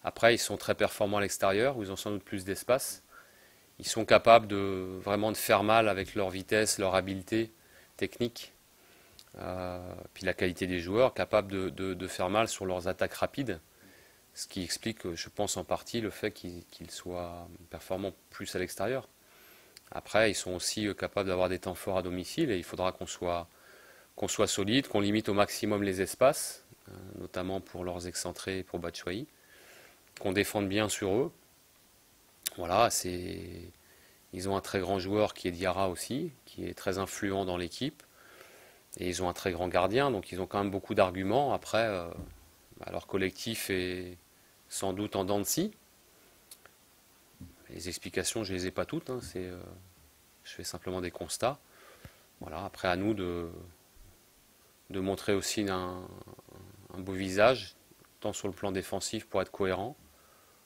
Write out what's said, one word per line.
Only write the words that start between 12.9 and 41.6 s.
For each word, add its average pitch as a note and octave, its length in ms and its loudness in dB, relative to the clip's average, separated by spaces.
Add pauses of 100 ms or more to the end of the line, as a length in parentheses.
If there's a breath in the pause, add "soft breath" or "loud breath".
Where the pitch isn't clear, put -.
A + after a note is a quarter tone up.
rapides. G2+ 460 -2 (760 loud breath)
Ce - 120 -8
qui - 160 -6
explique, F#2+ 500 -4
je - 160 -8
pense, - 280 -2
en F2+ 80 -4
partie - 360 -4
le G#2 100 -2
fait G#2+ 200 -4
qu'ils, F2 360 -10
qu'ils - 240 -16
soient F2 580 -8 (220)
performants F#2 440 -4 (160)
plus - 240 -8
à F#2 60 0
l'extérieur. A2 480 -2 (840 loud breath)
Après, G#2+ 400 4
ils F#2 60 0
sont - 160 -4
aussi, G#2 340 -2
euh, F#2+ 80 0
capables F#2+ 340 -2
d'avoir F2+ 200 4
des F2+ 100 0
temps F#2 160 -4
forts F#2+ 240 -2
à F#2 40 2
domicile F2+ 500 -2
et F#2+ 40 2
il E2+ 60 -2
faudra F2+ 300 0
qu'on - 160 -10
soit, F2 400 -2 (680 loud breath)
qu'on G2 140 -4
soit - 180 2
solide, G#2 400 2
qu'on G#2+ 140 2
limite G#2 280 2
au G#2 60 2
maximum G2+ 480 2
les F#2+ 180 0
espaces, - 640 2 (240)
euh, G2 40 -16 (260)
notamment F#2 420 -4
pour F2+ 220 -10
leurs F2+ 240 -6
excentrés F2+ 540 -6
et - 20 -6
pour F2+ 160 -8
Batshuayi, F2 480 -6 (960 loud breath)
qu'on G2 120 0
défende G2+ 360 2
bien G#2 200 4
sur F#2+ 240 0
eux. C#3 200 2 (1200)
Voilà, F#2+ 340 6
c'est, F2+ 840 -6 (600 loud breath)
ils F#2 160 -4
ont G2 80 2
un F#2 40 2
très - 180 -2
grand F#2+ 220 2
joueur G2+ 340 2
qui - 140 -4
est - 20 2
Diarra F#2 380 2
aussi, C3 420 -4 (140)
qui F#2 220 -10
est F2 80 -8
très F#2+ 240 -2
influent G2 460 -2
dans F2+ 120 -2
l'équipe. F2+ 480 -6 (920 loud breath)
Et F2+ 120 -4
ils F2+ 160 -2
ont F2+ 40 0
un F2 40 0
très - 180 -2
grand F2 160 -2
gardien, G2 460 2
donc F#2+ 180 -4
ils F2+ 100 -6
ont F#2 60 -2
quand G2+ 160 -4
même G2+ 80 0
beaucoup G2 240 -4
d'arguments. G2+ 580 4
Après, A2 320 0